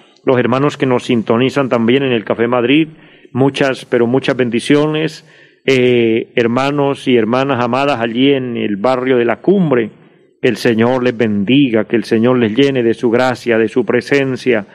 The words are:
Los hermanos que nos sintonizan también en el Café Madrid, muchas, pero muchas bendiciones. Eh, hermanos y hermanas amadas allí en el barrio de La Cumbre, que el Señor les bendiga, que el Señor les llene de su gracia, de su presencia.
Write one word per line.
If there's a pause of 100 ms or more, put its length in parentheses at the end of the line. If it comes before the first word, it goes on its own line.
(240)
Los
hermanos
que
nos
sintonizan
también
en
el
Café
Madrid, (440)
muchas,
pero
muchas
bendiciones. (400)
Eh,
hermanos
y
hermanas
amadas
allí
en
el
barrio
de
La
Cumbre, (500)
que
el
Señor
les
bendiga,
que
el
Señor
les
llene
de
su
gracia,
de
su
presencia.